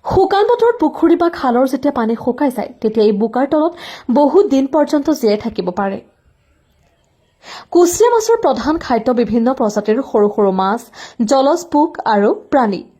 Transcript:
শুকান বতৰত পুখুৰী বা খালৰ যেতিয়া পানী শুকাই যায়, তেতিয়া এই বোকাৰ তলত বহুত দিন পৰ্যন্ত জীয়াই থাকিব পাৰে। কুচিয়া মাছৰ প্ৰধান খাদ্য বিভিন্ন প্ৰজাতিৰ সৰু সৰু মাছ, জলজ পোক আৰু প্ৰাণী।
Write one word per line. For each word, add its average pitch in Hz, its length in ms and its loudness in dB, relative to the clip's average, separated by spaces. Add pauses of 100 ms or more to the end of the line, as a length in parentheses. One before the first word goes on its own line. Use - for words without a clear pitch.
(100)
শুকান 392 400 2
বতৰত 466 320 2
পুখুৰী 339 400 2
বা 339 60 0 (100)
খালৰ 254 340 0
যেতিয়া 277 260 -4
পানী 226 160 -2 (100)
শুকাই 254 320 -2
যায়, - 140 -8 (100)
তেতিয়া 220 280 0
এই 214 140 2
বোকাৰ 240 300 -2
তলত 320 200 0 (460)
বহুত 294 260 4 (100)
দিন 269 100 2 (100)
পৰ্যন্ত 294 320 0 (140)
জীয়াই 214 240 0
থাকিব 196 240 -6 (120)
পাৰে। 196 180 -4 (1700)
কুচিয়া 349 420 4
মাছৰ 453 300 2
প্ৰধান 269 300 0 (100)
খাদ্য 226 240 0 (120)
বিভিন্ন 233 280 0 (100)
প্ৰজাতিৰ 214 400 0 (120)
সৰু 208 260 2
সৰু 202 140 2 (100)
মাছ, 202 200 -2 (500)
জলজ 277 300 2 (120)
পোক 302 180 2 (240)
আৰু 208 160 2 (220)
প্ৰাণী। 226 280 0 (200)